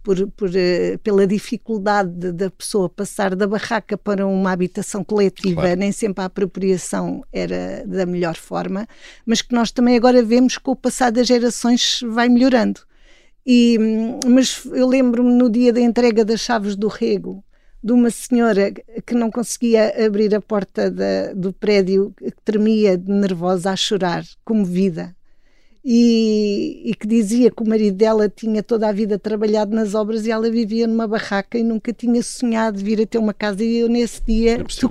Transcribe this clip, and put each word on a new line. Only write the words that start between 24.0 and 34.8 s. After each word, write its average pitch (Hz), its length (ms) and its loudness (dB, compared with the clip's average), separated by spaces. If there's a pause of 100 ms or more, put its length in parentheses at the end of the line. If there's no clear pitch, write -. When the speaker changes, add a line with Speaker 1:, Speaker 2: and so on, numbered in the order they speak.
Speaker 1:
comovida, 180 680 -2 (680)
e, 226 1040 2
e 233 100 -4
que - 120 -10
dizia 226 420 2
que - 120 -8
o 220 60 -4
marido 214 300 0
dela 214 320 2
tinha 214 320 -4
toda 220 260 -2
a 214 40 0
vida 202 260 -2
trabalhado 214 580 -2
nas 214 200 -2
obras 214 300 -2
e 226 60 -2
ela 220 180 0
vivia 226 380 0
numa 226 200 0
barraca 202 500 -4
e 233 60 0
nunca 226 280 -2
tinha 240 300 0
sonhado 226 580 -2
vir 208 220 0
a 220 40 2
ter 220 120 -2
uma 214 160 0
casa. 208 300 -4
E 233 160 0
eu, 233 100 2
nesse 233 360 -2
dia, 226 300 2
Speaker 2:
Impressionante. 240 240 -8 (120)